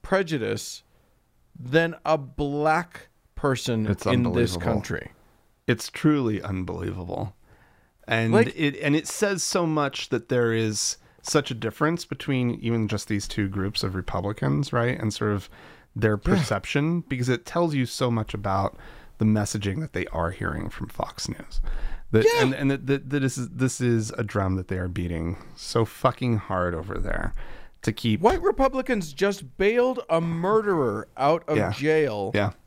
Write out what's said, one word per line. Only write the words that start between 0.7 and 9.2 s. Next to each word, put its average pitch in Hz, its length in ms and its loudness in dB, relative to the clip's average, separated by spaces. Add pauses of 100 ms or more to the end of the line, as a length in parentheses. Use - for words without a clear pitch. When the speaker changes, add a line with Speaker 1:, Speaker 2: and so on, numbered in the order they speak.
Speaker 1:
than 160 380 2 (100)
a 156 140 4
black 147 880 -2 (280)
person 120 500 0
Speaker 2:
It's 104 200 0
Speaker 1:
in 120 160 4
this 120 340 2
Speaker 2:
unbelievable. 85 40 -4
Speaker 1:
country. - 500 -2 (560)
Speaker 2:
It's - 240 0
truly 131 520 2
unbelievable. 92 920 -6 (720)
And 113 240 2
Speaker 1:
Like 226 240 4
Speaker 2:
it, 143 240 0
and 147 160 2
it - 100 0
says 202 380 0